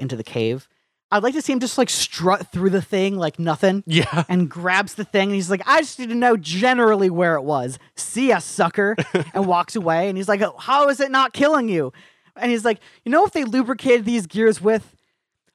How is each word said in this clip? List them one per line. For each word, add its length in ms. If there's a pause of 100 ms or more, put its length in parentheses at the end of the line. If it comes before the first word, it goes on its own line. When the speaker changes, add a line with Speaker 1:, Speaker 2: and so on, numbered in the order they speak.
Speaker 1:
into 160
the 80
cave. 440 (420)
I'd 120
like 120
to 60
see 140
him 60
just, 180
like, 100
strut 640
through 160
the 140
thing 340
like 220
nothing. 480
Speaker 2:
Yeah. 420
Speaker 1:
And 220
grabs 440
the 120
thing, 220
and 80
he's 120
like, 180
"I 140
just 180
need 120
to 40
know 220
generally 720
where 280
it 80
was. 340 (180)
See 320
ya, 120
sucker." 540 (200)
Speaker 2:
<laughs> 180
Speaker 1:
And 140
walks 300
away, 340
and 80
he's 100
like, 140
"Oh, 160
how 320
is 100
it 100
not 220
killing 380
you?" 220 (480)
And 100
he's 140
like, 160 (240)
"You 80
know 100
what 100
they 120
lubricated 600
these 220
gears 340
with? 340 (600)